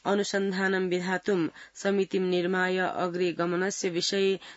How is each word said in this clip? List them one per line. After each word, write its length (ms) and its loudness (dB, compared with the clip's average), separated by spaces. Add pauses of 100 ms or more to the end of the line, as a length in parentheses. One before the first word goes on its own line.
अनुसन्धानं 840 0
विधातुं 580 0 (280)
समितिं 440 0
निर्माय 580 2
अग्रे 560 0
गमनस्य 560 -2
विषये 500 0 (180)